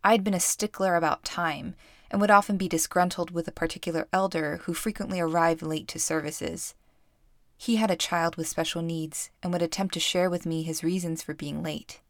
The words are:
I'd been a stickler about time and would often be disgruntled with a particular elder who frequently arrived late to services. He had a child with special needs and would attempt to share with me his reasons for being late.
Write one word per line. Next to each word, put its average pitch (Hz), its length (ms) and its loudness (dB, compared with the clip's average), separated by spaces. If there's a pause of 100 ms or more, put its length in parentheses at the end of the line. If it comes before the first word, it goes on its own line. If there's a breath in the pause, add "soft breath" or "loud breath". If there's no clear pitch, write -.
I'd 208 180 8
been 196 100 0
a 180 60 0
stickler 190 560 0
about 165 300 2
time 160 500 -4 (340 soft breath)
and 196 120 0
would 208 100 6
often 202 260 6
be 185 120 0
disgruntled 175 640 0
with 170 160 -2
a - 40 -10
particular 165 600 -4
elder 170 460 0
who - 140 -6
frequently 190 460 -4
arrived 165 420 2
late 156 280 -4
to - 100 -10
services. 160 800 -4 (800)
He 233 200 0
had 214 140 2
a 175 60 4
child 170 400 0
with 160 100 -4
special 165 340 -4
needs 165 500 -6 (120)
and 175 100 -2
would 175 80 0
attempt 185 340 0
to 170 40 -4
share 180 320 2
with 175 160 -2
me 160 160 -2
his 160 220 -4
reasons 170 400 0
for 147 100 -8
being 147 300 -6
late. - 460 -8